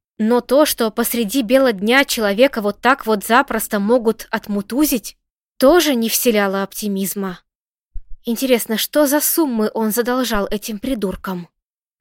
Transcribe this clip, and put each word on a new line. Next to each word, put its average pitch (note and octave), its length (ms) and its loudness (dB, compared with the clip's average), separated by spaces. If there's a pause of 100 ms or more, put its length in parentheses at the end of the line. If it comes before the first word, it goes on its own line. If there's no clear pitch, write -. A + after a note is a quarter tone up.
(180)
но A#3 240 2
то, C#4 240 2
что A3+ 260 -2
посреди A#3 500 -2
бела B3+ 300 2
дня A3 320 2
человека A3+ 580 0
вот G3+ 200 -4
так B3+ 240 2
вот A3 180 0
запросто A3+ 560 0
могут A3 500 0
отмутузить, A3 880 -4 (420)
тоже D4+ 380 4
не A3+ 140 -2
вселяло G3+ 540 0
оптимизма. G3 760 -6 (840)
Интересно, A#3 520 0
что D4 300 2
за C#4+ 140 0
суммы A#3+ 520 0
он A3 180 -2
задолжал A#3 600 -2
этим G#3 280 -6
придуркам? F#3+ 680 -6 (540)